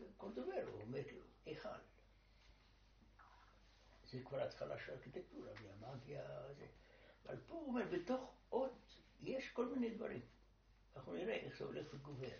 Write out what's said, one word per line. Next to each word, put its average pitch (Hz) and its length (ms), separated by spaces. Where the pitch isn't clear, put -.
כל 202 160
דובר, 302 400
הוא 101 80
אומר 127 220
לו, - 80
"היכל". - 220
זה 127 200
כבר 135 180
התחלה - 360
של - 140
ארכיטקטורה, - 580
והמאגיה, 123 920
זה... 131 120
אבל - 100
פה - 80
הוא 320 120
אומר, 240 260
בתוך 247 420
אות - 440
יש 262 300
כל 247 240
מיני 240 160
דברים. 196 320
אנחנו - 160
נראה 185 220
איך - 240
זה - 60
הולך - 300
וגובר, 135 340